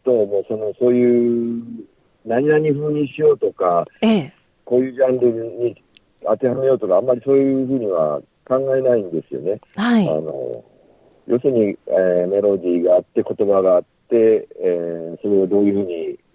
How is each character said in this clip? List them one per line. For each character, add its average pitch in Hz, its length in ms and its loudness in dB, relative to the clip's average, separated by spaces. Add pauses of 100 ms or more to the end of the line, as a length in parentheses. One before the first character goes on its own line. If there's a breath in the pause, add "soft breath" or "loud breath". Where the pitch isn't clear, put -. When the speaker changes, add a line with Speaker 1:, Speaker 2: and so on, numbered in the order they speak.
Speaker 1:
と、 127 60 0
も 101 300 2
う - 60 -4
そ 113 120 -6
の、 107 200 -6
そ 123 100 2
う 123 60 4
い 120 640 0
う、 117 40 -8 (640)
何 120 200 0
々 151 120 4
風 151 340 -2
に 147 160 -2
し 139 120 -12
よ 151 120 6
う 135 60 -2
と 101 140 -2
か、 175 340 0 (160)
Speaker 2:
え 226 140 4
え。 147 180 -4 (300)
Speaker 1:
こ 120 140 0
う - 20 4
い 131 100 -2
う - 40 -12
ジ 123 40 -8
ャ 131 100 2
ン 127 100 0
ル 120 120 2 (320)
に - 200 -4 (400)
当 107 160 -2
て 131 100 0
は 120 60 -2
め 135 120 -2
よ 135 80 4
う 123 40 0
と 104 100 -6
か、 92 80 4
あ 101 60 2
ん - 20 -8
ま 127 100 0
り 120 80 -4
そ 139 120 0
う - 20 4
い 135 280 2
う - 20 -4
ふ 135 80 -4
う 131 40 -2
に 113 80 -4
は 78 360 -2 (240)
考 131 100 0 (180)
え 135 60 0
な 123 160 2
い 107 60 0
ん 90 80 -12
で 80 180 -6
す - 60 -10
よ 65 80 -8
ね。 95 180 -4 (160)
Speaker 2:
は 226 240 2
い。 170 80 0
Speaker 1:
あ - 60 -2
の、 - 500 -8 (600)
要 120 120 0
す 123 80 -4
る 139 60 2
に、 107 240 0 (100)
え 90 380 2
ー、 - 40 -2
メ 98 120 0
ロ 101 160 2
デ 90 100 -8
ィ 87 140 0
ー 85 40 -2
が 90 100 4
あ 90 60 6
っ - 40 -4
て、 - 180 -4
言 - 260 -4
葉 98 120 2
が 92 160 4
あ - 40 2
っ - 20 0 (260)
て、 113 400 2 (100)
え 85 580 -4
ー、 - 40 -20
そ 104 80 -6
れ 98 140 4
を 95 40 2
ど 101 140 2
う 104 40 2
い 101 60 2
う 98 40 0
ふ 98 60 -2
う 101 40 -4
に 82 340 -8 (160)